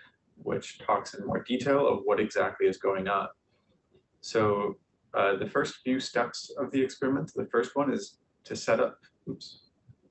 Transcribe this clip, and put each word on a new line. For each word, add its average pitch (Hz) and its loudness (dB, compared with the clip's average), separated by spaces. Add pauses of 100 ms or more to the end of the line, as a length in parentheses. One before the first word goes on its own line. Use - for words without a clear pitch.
(440)
which - -6
talks - -2
in - -10
more - -2
detail 139 2
of 101 2
what 101 2
exactly 98 0
is 92 2
going 98 0
on. 101 0 (960)
So, 104 2 (360)
uh, 101 2
the 104 -4
first 143 -2
few 127 0
steps - -4
of 127 -4
the 135 2
experiment, 135 0
the 98 -2
first 120 0
one 139 2
is - -6 (280)
to 117 -8
set 113 0
up, - 0 (320)
oops. - -14 (460)